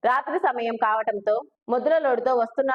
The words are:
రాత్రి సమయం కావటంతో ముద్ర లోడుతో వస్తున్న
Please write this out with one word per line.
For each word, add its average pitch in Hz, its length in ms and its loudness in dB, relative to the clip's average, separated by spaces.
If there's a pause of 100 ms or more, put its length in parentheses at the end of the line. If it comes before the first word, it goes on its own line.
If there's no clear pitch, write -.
రాత్రి 285 380 0
సమయం 233 380 -2
కావటంతో 214 500 0 (380)
ముద్ర 254 200 2 (120)
లోడుతో 247 280 2 (100)
వస్తున్న 269 320 -2